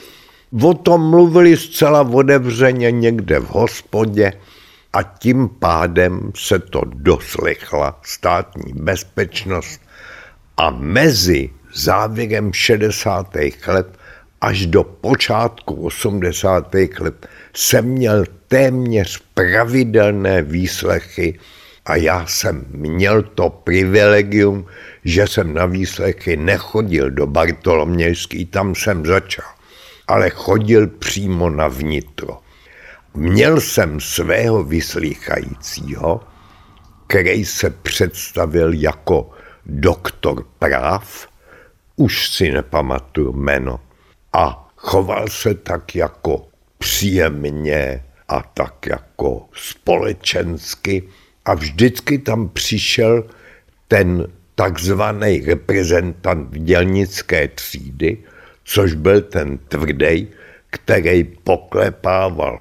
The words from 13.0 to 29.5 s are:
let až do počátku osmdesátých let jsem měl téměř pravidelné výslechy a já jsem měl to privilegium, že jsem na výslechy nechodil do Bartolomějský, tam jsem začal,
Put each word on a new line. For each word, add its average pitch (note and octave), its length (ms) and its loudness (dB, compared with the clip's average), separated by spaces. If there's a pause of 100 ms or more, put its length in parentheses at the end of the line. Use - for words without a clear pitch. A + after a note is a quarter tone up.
let F#2 200 0 (540)
až G2 240 0
do E2+ 180 4
počátku A2 1000 -2
osmdesátých F#2 1160 0
let - 260 -8 (260)
jsem - 320 0
měl A#2 400 2 (220)
téměř B2+ 760 0 (100)
pravidelné G#2 1080 2
výslechy F2 1000 -2 (460)
a D#2+ 100 0
já D#2+ 320 0
jsem D#2 420 -4
měl F2+ 540 0
to F2 260 -2
privilegium, G2+ 1160 4 (380)
že F2+ 240 2
jsem F2 260 -2
na E2+ 120 0
výslechy F#2 720 -2
nechodil E2+ 720 -2
do C#2+ 160 0
Bartolomějský, E2+ 1160 0
tam F#2+ 300 -4
jsem F2 300 -4
začal, - 440 -2 (580)